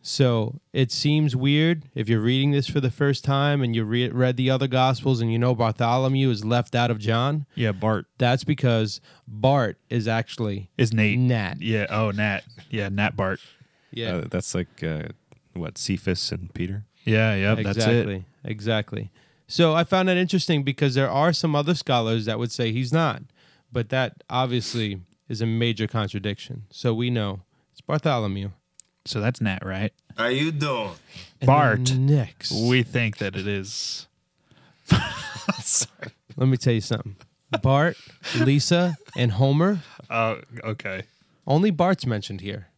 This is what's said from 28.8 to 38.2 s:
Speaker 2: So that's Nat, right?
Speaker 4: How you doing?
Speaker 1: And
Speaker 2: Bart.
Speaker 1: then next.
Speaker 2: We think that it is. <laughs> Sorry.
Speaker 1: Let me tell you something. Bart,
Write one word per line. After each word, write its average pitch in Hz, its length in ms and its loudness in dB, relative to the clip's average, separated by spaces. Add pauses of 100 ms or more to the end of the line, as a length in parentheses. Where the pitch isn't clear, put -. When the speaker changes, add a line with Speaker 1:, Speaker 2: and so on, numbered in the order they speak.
Speaker 2:
So - 160 -6
that's 113 220 -2
Nat, 95 240 -2
right? 95 260 -4 (240)
Speaker 4:
How 117 120 -2
you 139 240 0
doing? 135 400 -4 (500)
Speaker 1:
And 131 60 4
Speaker 2:
Bart. 131 400 6
Speaker 1:
then 131 180 2
next. 139 460 0
Speaker 2:
We 120 320 2
think 117 340 -2
that 98 180 -4
it 98 120 -4
is. 101 580 -8 (800)
<laughs> - 760 -2
Sorry. - 500 -4 (260)
Speaker 1:
Let 131 100 2
me 131 100 6
tell 123 160 2
you 113 80 2
something. 104 340 -6 (480)
Bart, 143 340 4 (420)